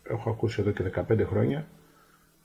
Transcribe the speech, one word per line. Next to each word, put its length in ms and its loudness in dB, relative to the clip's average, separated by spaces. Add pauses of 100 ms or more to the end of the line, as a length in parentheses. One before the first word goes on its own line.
έχω 280 -4
ακούσει 300 -2
εδώ 100 2
και 120 -2
δεκαπέντε 420 2
χρόνια 420 0 (800)